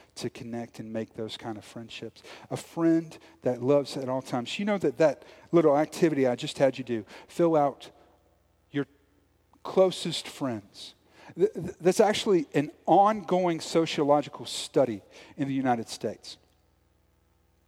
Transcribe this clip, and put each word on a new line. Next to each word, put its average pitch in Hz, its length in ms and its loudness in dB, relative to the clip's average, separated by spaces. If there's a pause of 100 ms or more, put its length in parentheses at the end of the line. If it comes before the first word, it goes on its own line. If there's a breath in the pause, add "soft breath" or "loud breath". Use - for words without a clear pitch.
(160 loud breath)
to 123 120 -8
connect 117 500 -10
and 110 140 -12
make 110 220 -6
those 110 240 -8
kind 117 180 -10
of 104 80 -16
friendships. - 580 -16 (280 loud breath)
A 127 80 -6
friend 165 580 0 (240 loud breath)
that 123 220 -2
loves 139 340 2
at 135 100 -6
all 131 140 -2
times. 123 380 -6
You 202 80 -4
know 208 100 0
that 156 220 -2
that 151 260 2 (260 loud breath)
little 156 280 6
activity 151 480 2
I 123 100 2
just - 220 -8
had 135 180 4
you 131 80 -8
do, 113 220 -6 (200 loud breath)
fill 165 300 2
out 143 340 0 (800 soft breath)
your 139 160 -4 (760)
closest 180 680 0
friends. - 680 -10 (400 loud breath)
Th-, 185 200 2
th-, 170 260 -8
that's 175 200 2
actually 202 520 2
an 147 180 0 (140)
ongoing 185 760 2
sociological 147 840 0
study 120 560 -2 (380 loud breath)
in 139 100 -2
the 135 60 -4
United 131 340 0
States. - 480 -10 (1300)